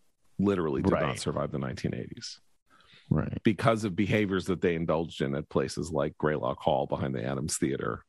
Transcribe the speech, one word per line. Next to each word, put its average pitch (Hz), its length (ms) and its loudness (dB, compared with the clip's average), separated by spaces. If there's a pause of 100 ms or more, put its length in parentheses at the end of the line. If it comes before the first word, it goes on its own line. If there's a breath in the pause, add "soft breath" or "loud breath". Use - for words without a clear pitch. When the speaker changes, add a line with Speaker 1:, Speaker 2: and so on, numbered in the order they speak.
(380)
Speaker 1:
Literally 87 440 2
did 92 100 4
not 80 100 4
Speaker 2:
Right. 64 160 -2
Speaker 1:
survive 69 320 -2
the 69 80 -4
nineteen 65 360 -4
eighties. - 460 -10 (680 soft breath)
Speaker 2:
Right. - 340 0
Speaker 1:
Because 110 420 2
of 92 120 -2
behaviors 98 480 2
that 95 160 0
they 87 140 4
indulged 82 480 0
in 69 120 0
at 78 140 -4
places 73 440 -2
like 73 260 0
Greylock 69 420 0
Hall 71 260 2
behind 69 280 -2
the 57 100 -4
Adams 67 320 -2
Theater, 58 520 -2